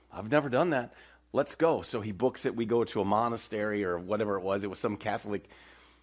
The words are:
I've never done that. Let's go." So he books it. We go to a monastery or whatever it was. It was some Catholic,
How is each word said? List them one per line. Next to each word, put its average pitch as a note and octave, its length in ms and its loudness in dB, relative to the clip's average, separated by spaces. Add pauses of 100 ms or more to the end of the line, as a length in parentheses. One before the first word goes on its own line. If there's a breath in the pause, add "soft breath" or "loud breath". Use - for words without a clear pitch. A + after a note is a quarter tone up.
(120)
I've G#2+ 200 -8
never C#3+ 180 4
done D#3 220 4
that. B2+ 220 -2 (400 soft breath)
Let's C#3 220 0
go." D3+ 260 4
So A2+ 200 -6
he G#2+ 100 -4
books B2 340 0
it. A2+ 100 -2
We A#2 100 0
go A#2 180 4
to G#2 180 -2
a F#2+ 40 2
monastery G#2+ 800 0
or F2 140 0
whatever G2+ 400 0
it F2+ 40 -4
was. G2 220 0
It G2+ 60 -2
was F#2 100 -8
some G#2 180 -2
Catholic, G#2 500 -4 (560 soft breath)